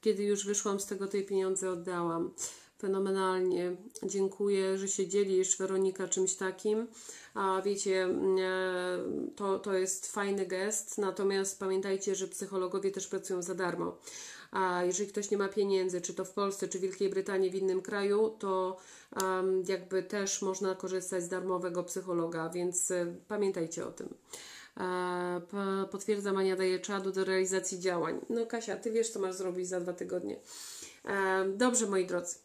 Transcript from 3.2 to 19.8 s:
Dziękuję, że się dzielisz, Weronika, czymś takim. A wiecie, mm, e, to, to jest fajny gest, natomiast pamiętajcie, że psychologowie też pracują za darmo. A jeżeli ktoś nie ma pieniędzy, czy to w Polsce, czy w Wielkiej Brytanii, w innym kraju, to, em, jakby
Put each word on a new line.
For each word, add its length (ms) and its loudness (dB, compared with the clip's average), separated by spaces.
Dziękuję, 760 2
że 100 -2
się 200 0
dzielisz, 500 4
Weronika, 500 0
czymś 280 2
takim. 520 0
A 280 2
wiecie, 420 2
mm, 360 4
e, 600 0
to, 240 0
to 140 -2
jest 380 0
fajny 340 0
gest, 520 -2
natomiast 640 0
pamiętajcie, 560 0
że 120 -4
psychologowie 640 -2
też 160 -6
pracują 340 -2
za 140 -4
darmo. 420 -2
A 320 2
jeżeli 260 0
ktoś 220 -2
nie 60 2
ma 100 4
pieniędzy, 540 2
czy 120 -6
to 120 -4
w 60 -14
Polsce, 360 0
czy 120 -4
w 20 -2
Wielkiej 280 0
Brytanii, 400 2
w 60 -4
innym 260 2
kraju, 580 2
to, 380 0
em, 460 2
jakby 360 -2